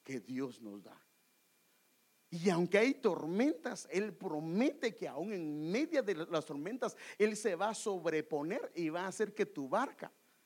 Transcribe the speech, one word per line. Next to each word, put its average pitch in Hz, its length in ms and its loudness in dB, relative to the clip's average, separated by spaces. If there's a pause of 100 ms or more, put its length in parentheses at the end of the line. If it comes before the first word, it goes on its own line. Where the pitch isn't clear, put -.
que 135 160 -8
Dios 127 420 -6
nos 101 220 -12
da. - 180 -20 (1300)
Y 170 180 2
aunque 175 300 6
hay 262 160 6
tormentas, 202 960 0
Él 196 240 0
promete 185 840 0
que 180 100 -6
aún 160 280 -4
en 156 360 -4
medio 285 320 2
de 196 120 0
las 160 320 -2
tormentas, 185 500 -4 (220)
Él 214 180 4
se 208 200 0
va 202 120 2
a 214 60 -2
sobreponer 160 1000 0
y 170 140 0
va 170 140 -2
a 190 60 -2
hacer 208 260 -2
que 208 100 0
tu 143 240 -6
barca, 220 420 0 (360)